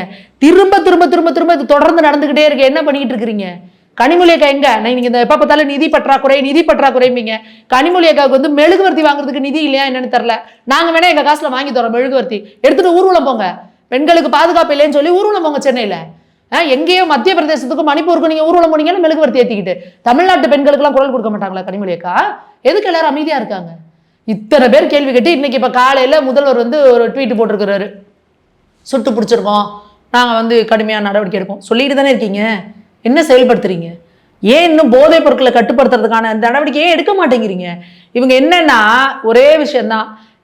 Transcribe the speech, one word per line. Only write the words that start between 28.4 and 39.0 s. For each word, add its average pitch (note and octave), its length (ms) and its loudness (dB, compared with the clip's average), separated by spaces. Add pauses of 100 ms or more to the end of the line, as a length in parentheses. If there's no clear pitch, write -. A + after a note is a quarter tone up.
"சுட்டு C4 280 -4
பிடிச்சிருக்கோம், G#3 560 -2 (440)
நாங்க A#3+ 240 0
வந்து A3+ 300 0
கடுமையான G#3+ 420 -2
நடவடிக்கை G3+ 340 -4
எடுப்போம்." G3 200 -10
சொல்லிட்டு C4 340 -2
தானே C#4 140 0
இருக்கீங்க, G#3 520 -2 (420)
என்ன C#4+ 200 2
செயல்படுத்துறீங்க? A3+ 640 0 (540)
ஏன் D4 280 2
இன்னும் D#4 220 2
போதைப் D4+ 320 4
பொருட்களை B3+ 300 2
கட்டுப்படுத்துறதுக்கான A3+ 680 0
அந்த A3 280 -2
நடவடிக்கையே D4 400 -2
எடுக்க E4+ 240 0
மாட்டேங்கிறீங்க? A3+ 520 -2 (460)
இவங்க B3+ 220 0
என்னன்னா, D4 460 2 (420)